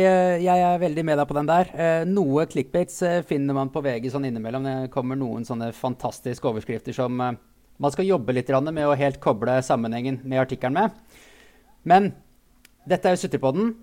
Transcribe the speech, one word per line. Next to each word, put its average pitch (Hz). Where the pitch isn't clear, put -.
øh, 180
jeg 180
er 175
veldig 165
med 156
deg 143
på 143
den 147
der. 175
Eh, 165
noe 165
clickbaits, 170
eh, 175
finner 139
man 135
på 156
V 127
G 123
sånn 139
innimellom. 117
Det 131
kommer 131
noen 117
sånne 117
fantastiske 123
overskrifter 113
som, 123
eh, 123
man 143
skal 185
jobbe 151
litt 123
grann 135
med 151
å 143
helt 139
koble 127
sammenhengen 123
med 131
artikkelen 127
med. 202
Men 185
dette 175
er 180
jo 180
Sutrepodden. 151